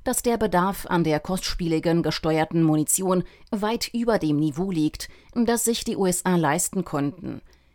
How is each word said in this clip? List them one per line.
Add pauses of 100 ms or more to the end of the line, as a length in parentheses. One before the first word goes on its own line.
dass
der
Bedarf
an
der
kostspieligen
gesteuerten
Munition (260)
weit
über
dem
Niveau
liegt, (260)
das
sich
die
U
S
A
leisten
konnten. (320)